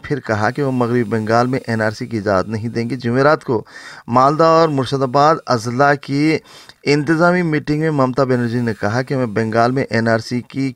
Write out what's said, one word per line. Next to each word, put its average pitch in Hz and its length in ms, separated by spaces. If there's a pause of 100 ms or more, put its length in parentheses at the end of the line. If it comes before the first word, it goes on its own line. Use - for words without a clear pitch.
फिर 143 160
कहा 107 300
कि 147 100
वो 135 120
मगरबी 123 320
बंगाल 113 420
में 131 120
एनआरसी 110 480
की 117 100
इजाज़त 98 320
नहीं 110 200
देंगे। 117 280
जुमेरात 135 460
को 110 220 (440)
मालदा 143 420
और 165 200
मुर्शिदाबाद 139 760
अजला 123 520
की 147 320 (540)
इंतज़ामी 160 580
मीटिंग 151 360
में 160 120
ममता 131 320
बनर्जी 123 360
ने 117 140
कहा 110 260
कि 135 140
मैं 120 180
बंगाल 113 380
में 131 200
एनआरसी 113 500 (100)
की 135 240